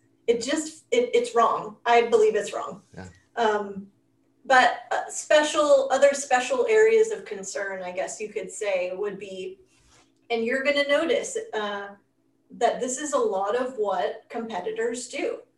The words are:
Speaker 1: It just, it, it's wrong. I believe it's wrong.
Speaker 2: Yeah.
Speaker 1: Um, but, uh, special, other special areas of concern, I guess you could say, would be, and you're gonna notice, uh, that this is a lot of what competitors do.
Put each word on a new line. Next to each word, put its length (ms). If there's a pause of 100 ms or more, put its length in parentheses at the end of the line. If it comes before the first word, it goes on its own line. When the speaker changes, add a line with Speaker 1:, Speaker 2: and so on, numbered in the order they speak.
(260)
Speaker 1:
It 160
just, 480
it, 240
it's 200
wrong. 420 (100)
I 160
believe 340
it's 160
wrong. 300 (120)
Speaker 2:
Yeah. 140 (280)
Speaker 1:
Um, 500 (580)
but, 360 (100)
uh, 180
special, 840
other 200
special 560
areas 440
of 120
concern, 580
I 100
guess 280
you 100
could 200
say, 440
would 240
be, 400 (720)
and 140
you're 180
gonna 260
notice, 480 (160)
uh, 360 (640)
that 280
this 180
is 140
a 60
lot 360
of 220
what 520
competitors 800
do. 300 (200)